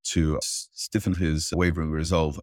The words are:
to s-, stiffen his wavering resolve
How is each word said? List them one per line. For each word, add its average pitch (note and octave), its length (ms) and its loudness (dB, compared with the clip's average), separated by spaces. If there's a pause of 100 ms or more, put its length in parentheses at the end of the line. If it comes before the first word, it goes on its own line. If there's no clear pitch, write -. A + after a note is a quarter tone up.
to D#2 320 2
s-, - 360 -6
stiffen - 420 -2
his D#2+ 380 0
wavering E2 380 2
resolve D#2+ 520 0